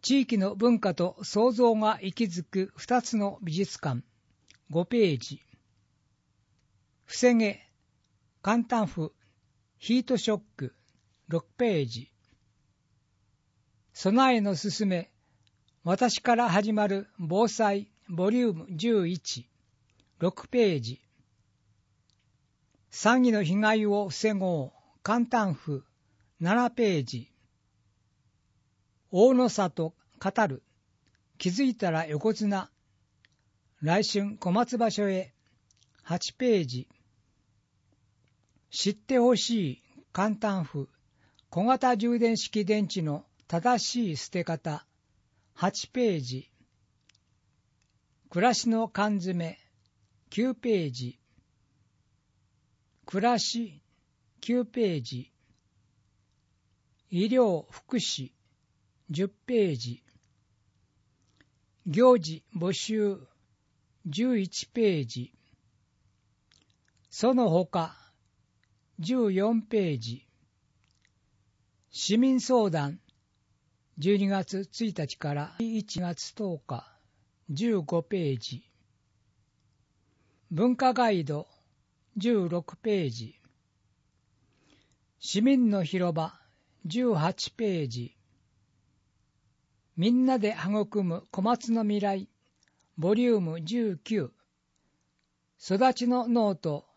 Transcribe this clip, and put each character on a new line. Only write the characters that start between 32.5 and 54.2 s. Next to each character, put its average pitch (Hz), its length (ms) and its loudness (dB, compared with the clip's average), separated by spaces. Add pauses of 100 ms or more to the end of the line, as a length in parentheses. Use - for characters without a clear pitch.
来 170 240 2
春 202 340 -4
小 180 140 -2
松 233 240 0
場 220 140 0
所 208 180 -2
へ。 190 240 -4 (720)
八 - 320 -6
ペ 233 280 2
ー 147 40 -2
ジ。 123 220 -8 (1800)
知 - 200 -2
っ 208 40 -8
て 254 240 -2
ほ 240 160 6
し - 160 -2 (220)
い、 - 100 -14 (300)
簡 208 240 0
単 196 280 -2
譜。 139 240 -8 (600)
小 180 160 -2
型 254 320 2
充 240 220 0
電 226 180 2
式 - 280 -2
電 214 200 2
池 185 180 -4
の 147 220 -4 (220)
正 208 360 2
し 226 300 -2
い 147 40 -6
捨 - 140 -12
て 180 140 -4
方。 160 400 -6 (680)
八 - 340 -4
ペ 233 280 0
ー 151 40 -4
ジ。 127 300 -10 (1800)
暮 180 180 2
ら 247 60 6
し - 160 0
の 226 200 0
缶 208 240 0
詰。 175 460 -4 (720)
九 240 260 -2
ペ 196 340 0
ー 131 40 -4
ジ。 120 260 -10 (1900)
暮 196 200 -2
ら 240 120 4
し。 208 420 -6 (640)